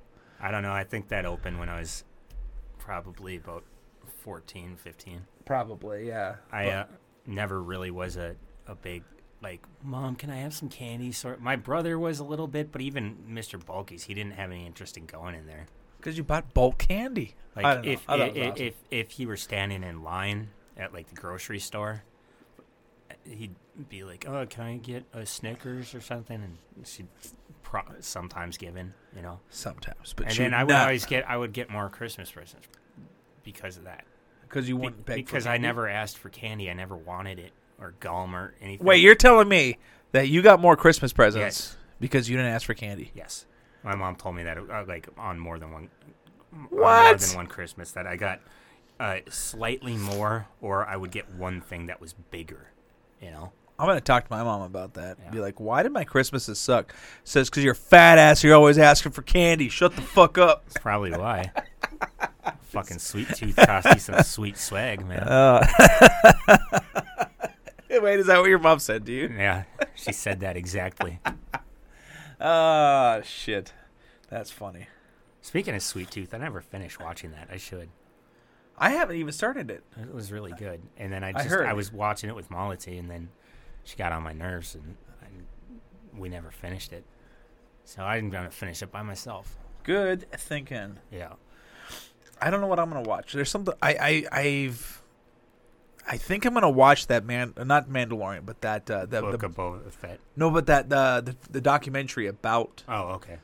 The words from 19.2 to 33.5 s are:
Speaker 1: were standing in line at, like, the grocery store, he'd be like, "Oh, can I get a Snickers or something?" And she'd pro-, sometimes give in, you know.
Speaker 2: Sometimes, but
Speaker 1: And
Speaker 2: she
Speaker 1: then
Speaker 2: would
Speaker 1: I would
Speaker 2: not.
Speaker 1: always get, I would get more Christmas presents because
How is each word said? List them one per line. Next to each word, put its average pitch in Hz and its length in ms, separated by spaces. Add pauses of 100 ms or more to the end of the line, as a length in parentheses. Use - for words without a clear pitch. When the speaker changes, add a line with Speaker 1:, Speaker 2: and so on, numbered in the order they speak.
Speaker 1:
were 110 120
standing 98 440
in 85 220
line 101 460 (280)
at, 95 160
like, 85 140
the - 80
grocery 92 420
store, 107 460 (1200)
he'd 107 320 (340)
be 95 140
like, 92 240
"Oh, 135 180
can 117 200
I 117 120
get 120 360
a 113 120
Snickers 120 720
or 117 60
something?" 117 400 (340)
And - 120
she'd 90 200 (560)
pro-, 104 180 (180)
sometimes 87 580
give 87 200
in, 92 160 (220)
you 95 60
know. 87 180 (100)
Speaker 2:
Sometimes, - 640
but - 140
Speaker 1:
And 113 80
Speaker 2:
she 120 80
Speaker 1:
then 127 80
Speaker 2:
would 120 60
Speaker 1:
I 123 60
would 143 100
Speaker 2:
not. 135 100
Speaker 1:
always 127 220
get, 131 240
I 123 80
would 120 160
get 117 160
more 104 200
Christmas 107 420
presents - 360 (760)
because 92 340